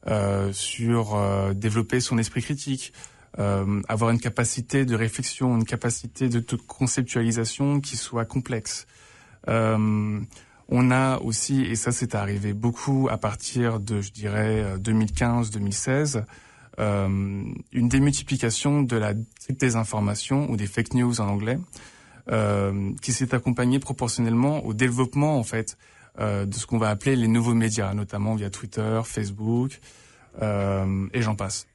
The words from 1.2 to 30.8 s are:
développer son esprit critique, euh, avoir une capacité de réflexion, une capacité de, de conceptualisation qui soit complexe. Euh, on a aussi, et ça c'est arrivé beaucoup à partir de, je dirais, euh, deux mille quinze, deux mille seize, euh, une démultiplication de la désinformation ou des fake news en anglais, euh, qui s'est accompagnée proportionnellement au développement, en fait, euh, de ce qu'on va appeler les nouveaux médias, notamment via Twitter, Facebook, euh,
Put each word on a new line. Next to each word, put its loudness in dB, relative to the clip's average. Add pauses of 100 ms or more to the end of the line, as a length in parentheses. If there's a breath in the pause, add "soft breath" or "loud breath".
développer 0
son 0
esprit 0
critique, -6 (460 loud breath)
euh, 0
avoir 2
une 4
capacité 0
de 0
réflexion, 0
une 4
capacité -2
de, 2
de -4
conceptualisation 0
qui -8
soit -4
complexe. -6 (600 loud breath)
Euh, 2 (500 loud breath)
on 6
a 2
aussi, 0
et 0
ça -2
c'est -2
arrivé -2
beaucoup 0
à 0
partir 0
de, -2
je -6
dirais, 0
euh, -4
deux 0
mille 4
quinze, 0
deux -6
mille -2
seize, 0 (560 loud breath)
euh, 0 (280)
une 2
démultiplication 2
de 0
la 2 (360)
désinformation 0
ou 0
des -2
fake -2
news 2
en 0
anglais, 0 (720 loud breath)
euh, 2 (100)
qui -2
s'est -2
accompagnée 2
proportionnellement 0
au -2
développement, 2
en 0
fait, -6 (420 loud breath)
euh, 0
de -4
ce -6
qu'on 0
va 2
appeler 0
les 4
nouveaux 2
médias, 2
notamment -2
via -4
Twitter, -4
Facebook, -2 (640 loud breath)
euh, 0